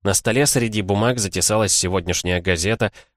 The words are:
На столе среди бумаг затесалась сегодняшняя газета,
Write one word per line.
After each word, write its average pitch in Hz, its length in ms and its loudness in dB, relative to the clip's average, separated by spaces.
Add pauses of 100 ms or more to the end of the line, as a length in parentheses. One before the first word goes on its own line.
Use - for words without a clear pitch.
На 98 120 0
столе 123 320 2
среди 113 340 0
бумаг 104 380 0
затесалась 101 560 0
сегодняшняя 90 680 0
газета, 95 500 0 (260)